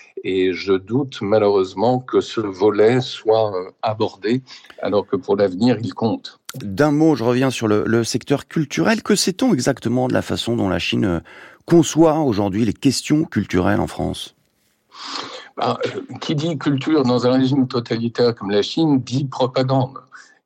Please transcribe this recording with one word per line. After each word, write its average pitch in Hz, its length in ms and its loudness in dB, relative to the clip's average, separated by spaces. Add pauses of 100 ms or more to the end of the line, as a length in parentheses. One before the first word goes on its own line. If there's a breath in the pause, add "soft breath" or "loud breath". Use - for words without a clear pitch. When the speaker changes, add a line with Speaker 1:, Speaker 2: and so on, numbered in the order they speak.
(240 loud breath)
Speaker 1:
Et 92 300 0
je 95 200 -2
doute 113 480 -2
malheureusement 101 800 2
que 104 220 0
ce - 180 -6
volet 104 600 2
soit, 107 520 0
euh, 92 160 -6 (120)
abordé, 107 600 -2 (400 loud breath)
alors 98 240 0
que - 120 -2
pour 98 180 0
l'avenir, 101 460 2
il 95 120 -6
compte. - 460 -4 (160)
Speaker 2:
D'un 131 360 0
mot, 156 240 4
je 113 80 -6
reviens 127 280 2
sur 117 160 -2
le, 104 180 2
le 117 180 2
secteur - 440 -2
culturel. 170 560 0
Que 208 120 2
sait-on 202 380 0
exactement 127 540 0
de 120 60 -2
la 101 80 2
façon 113 340 -4
dont 104 140 0
la 90 100 0
Chine, 117 260 -2
euh, 87 140 0 (460 loud breath)
conçoit 160 540 4
aujourd'hui 104 440 0
les 101 100 0
questions 151 520 0
culturelles 95 560 0
en 82 60 -2
France ? - 480 -8 (1200 loud breath)
Speaker 1:
Bah, - 280 -2
euh, - 140 -6 (220)
qui 160 120 -4
dit 156 240 -4
culture 143 460 0
dans 123 240 2
un 127 60 4
régime 131 340 2
totalitaire 117 680 -2
comme 101 180 -6
la 104 100 4
Chine 143 400 2
dit 135 240 -4
propagande. 131 720 -2 (480 loud breath)